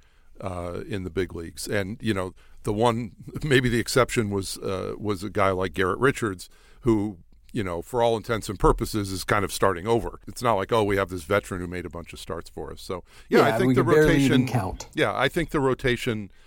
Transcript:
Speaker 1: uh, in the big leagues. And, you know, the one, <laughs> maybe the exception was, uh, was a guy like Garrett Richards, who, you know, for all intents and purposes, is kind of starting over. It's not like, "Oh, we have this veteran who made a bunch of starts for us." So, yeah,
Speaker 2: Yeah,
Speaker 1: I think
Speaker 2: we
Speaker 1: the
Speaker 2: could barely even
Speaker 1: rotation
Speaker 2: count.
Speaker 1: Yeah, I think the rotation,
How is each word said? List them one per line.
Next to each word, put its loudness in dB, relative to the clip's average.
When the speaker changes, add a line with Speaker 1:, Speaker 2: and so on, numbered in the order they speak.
Speaker 1:
uh, -8
in -6
the -8
big -4
leagues. -12
And, -4
you 0
know, -4
the -2
one, 0
<laughs> -10
maybe 4
the 2
exception 0
was, -4
uh, -6
was -4
a -6
guy 4
like 0
Garrett 2
Richards, 0
who, 2
you -2
know, -6
for -2
all 4
intents -4
and -6
purposes, 2
is -8
kind 2
of -2
starting 2
over. 0
It's -12
not 2
like, -2
"Oh, 4
we 2
have 0
this -8
veteran -2
who -6
made -8
a -12
bunch -12
of -16
starts -10
for -12
us." -16
So, -8
yeah, 6
Speaker 2:
Yeah, 4
Speaker 1:
I 0
think 2
Speaker 2:
we 4
Speaker 1:
the 4
Speaker 2:
could 4
barely 6
even 6
Speaker 1:
rotation -2
Speaker 2:
count. -4
Speaker 1:
Yeah, 0
I 2
think -4
the 0
rotation, -2